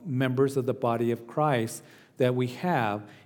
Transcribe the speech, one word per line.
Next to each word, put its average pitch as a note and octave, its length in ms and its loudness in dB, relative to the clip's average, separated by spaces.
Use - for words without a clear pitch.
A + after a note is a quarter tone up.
members C3 500 2
of B2+ 100 0
the B2+ 80 0
body A#2 380 0
of A#2 160 -6
Christ C3+ 560 0
that B2+ 160 2
we B2+ 140 0
have. A#2+ 560 0